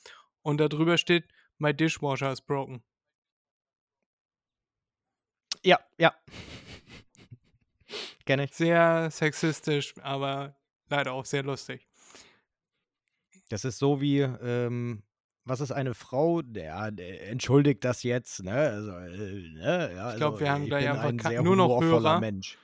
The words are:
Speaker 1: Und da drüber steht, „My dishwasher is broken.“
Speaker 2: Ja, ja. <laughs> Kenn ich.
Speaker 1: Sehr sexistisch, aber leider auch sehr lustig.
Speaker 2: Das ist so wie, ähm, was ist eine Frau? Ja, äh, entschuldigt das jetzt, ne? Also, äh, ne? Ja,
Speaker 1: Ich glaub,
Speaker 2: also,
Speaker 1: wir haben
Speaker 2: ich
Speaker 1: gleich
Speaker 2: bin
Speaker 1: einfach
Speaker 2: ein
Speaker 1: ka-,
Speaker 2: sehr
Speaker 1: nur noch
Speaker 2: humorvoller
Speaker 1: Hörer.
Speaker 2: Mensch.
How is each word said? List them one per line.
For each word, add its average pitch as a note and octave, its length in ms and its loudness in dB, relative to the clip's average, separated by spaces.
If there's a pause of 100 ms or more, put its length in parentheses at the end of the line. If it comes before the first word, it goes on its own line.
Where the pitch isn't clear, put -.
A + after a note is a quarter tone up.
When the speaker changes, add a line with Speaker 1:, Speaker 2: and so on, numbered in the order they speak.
(420)
Speaker 1:
Und D3 180 0
da D3+ 80 6
drüber D#3+ 300 4
steht, E3+ 300 2 (320)
„My D3 140 2
dishwasher C#3 580 0
is B2+ 100 -6
broken.“ C#3 420 -6 (2750)
Speaker 2:
Ja, F3+ 160 6 (180)
ja. D#3+ 160 6 (140)
<laughs> - 2000 -18
Kenn C#3 140 2
ich. D3+ 140 -4
Speaker 1:
Sehr E3 580 4
sexistisch, D3+ 880 -2
aber C#3 540 -6 (340)
leider C#3 240 -2
auch C3 120 -8
sehr C#3 180 -2
lustig. C3+ 440 -8 (1600)
Speaker 2:
Das A2 160 -6
ist B2 140 -6
so C#3 200 2
wie, C#3 200 2
ähm, A#2+ 840 -2 (400)
was C3 180 -6
ist C3 100 -4
eine C3 240 -4
Frau? E3 460 0
Ja, G2+ 480 -8
äh, F2+ 280 -12 (120)
entschuldigt C3+ 540 4
das B2 200 -2
jetzt, A#2+ 400 -4
ne? F#2 120 -6
Also, G#2+ 360 -2
äh, F2+ 640 -10
ne? B2+ 420 -2
Ja, G#2+ 160 -8
Speaker 1:
Ich A2 60 -8
glaub, D3+ 160 0
Speaker 2:
also, - 120 -8
Speaker 1:
wir C#3 60 0
haben C#3+ 120 -2
Speaker 2:
ich C#3+ 60 -4
Speaker 1:
gleich C#3+ 140 0
Speaker 2:
bin C#3+ 80 0
Speaker 1:
einfach C#3 180 -2
Speaker 2:
ein A#2+ 80 -2
Speaker 1:
ka-, D#3+ 120 -2
Speaker 2:
sehr A#2+ 120 -2
Speaker 1:
nur F3+ 140 6
noch F#3 140 6
Speaker 2:
humorvoller D#3 420 4
Speaker 1:
Hörer. E3+ 80 4
Speaker 2:
Mensch. G2+ 440 -6